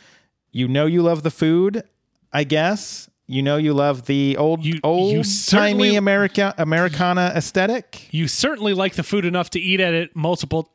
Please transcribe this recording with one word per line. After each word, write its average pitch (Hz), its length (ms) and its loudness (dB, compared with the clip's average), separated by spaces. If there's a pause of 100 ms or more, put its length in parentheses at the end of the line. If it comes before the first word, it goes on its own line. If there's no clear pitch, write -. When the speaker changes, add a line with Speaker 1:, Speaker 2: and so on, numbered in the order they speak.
(520)
Speaker 1:
You 123 160 -2
know 143 180 2
you 170 160 2
love 165 220 2
the 156 80 -2
food, 185 500 0 (500)
I 147 120 0
guess. 160 640 -2 (180)
You 131 180 -2
know 147 140 2
you 151 160 2
love 139 320 0
the 139 320 0
old, 160 260 0
Speaker 2:
You, 160 100 -2
you 156 80 -8
Speaker 1:
old-timey 180 420 2
Speaker 2:
certainly 202 680 2
Speaker 1:
America, 196 640 2
Americana 175 800 0
aesthetic. 196 760 -4
Speaker 2:
You 160 140 -2
certainly 214 480 -2
like 190 200 -2
the 165 100 -4
food 202 200 -2
enough 175 260 -2
to 180 100 -4
eat 185 180 0
at 180 160 2
it 165 220 -4
multiple, 160 580 -2